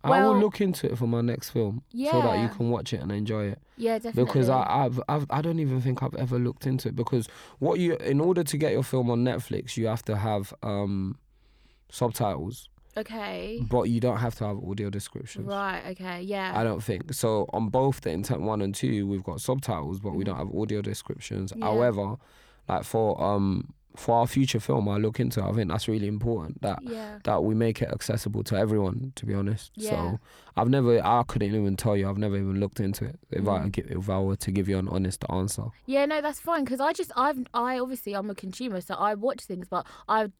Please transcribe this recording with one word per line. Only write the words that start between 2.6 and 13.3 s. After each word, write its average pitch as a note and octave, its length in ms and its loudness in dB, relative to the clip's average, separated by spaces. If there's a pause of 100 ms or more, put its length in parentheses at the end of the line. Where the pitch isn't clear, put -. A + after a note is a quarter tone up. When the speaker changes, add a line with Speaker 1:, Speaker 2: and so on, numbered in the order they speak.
Speaker 1:
watch - 240 -2
it F2 80 -4
and E2+ 100 -4
enjoy G#2+ 340 -2
it. G2+ 140 -4 (160)
Speaker 2:
Yeah, A3+ 220 0
definitely. A3 280 2
Speaker 1:
Because B2+ 240 2
I, C3 200 4
I've, B2+ 400 2
I've, D3 220 0
I C#3+ 100 2
don't E3 180 0
even C3 220 2
think B2+ 220 0
I've C3 100 -2
ever B2 240 0
looked A#2+ 300 0
into C3 220 0
it, - 60 -6
because A#2 320 0 (300)
what E3+ 220 2
you, E3+ 180 4
in C#3 240 2
order F3+ 220 4
to D3 140 -2
get D3+ 140 2
your B2 120 2
film B2 260 2
on A#2+ 160 4
Netflix, - 520 -2
you A2+ 100 0
have A2 180 -2
to G#2 120 0
have, G#2 440 0
um, G2+ 560 -2 (720)
subtitles. G#2+ 800 -2 (280)
Speaker 2:
Okay. G#3+ 720 -8